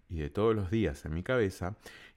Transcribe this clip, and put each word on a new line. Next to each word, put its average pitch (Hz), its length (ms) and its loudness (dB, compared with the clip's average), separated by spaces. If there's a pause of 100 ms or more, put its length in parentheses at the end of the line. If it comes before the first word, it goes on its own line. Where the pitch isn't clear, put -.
y 82 120 -4
de 73 100 -2
todos 110 260 4
los 95 140 -2
días 95 340 2
en 78 80 -4
mi 82 100 0
cabeza, 104 540 0 (400)